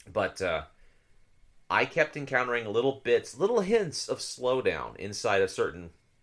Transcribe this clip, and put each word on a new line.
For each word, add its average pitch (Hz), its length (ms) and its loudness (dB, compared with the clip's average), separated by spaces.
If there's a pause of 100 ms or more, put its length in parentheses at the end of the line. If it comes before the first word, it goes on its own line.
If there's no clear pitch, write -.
(100)
But, 98 300 -2
uh, 82 240 0 (1040)
I 107 160 2
kept 151 320 0
encountering 123 500 -2
little 120 380 2
bits, 117 320 2
little 208 240 2
hints 190 480 0
of - 100 -2
slowdown 98 800 -2
inside 101 460 0
of 92 80 2
certain, 87 400 -4 (320)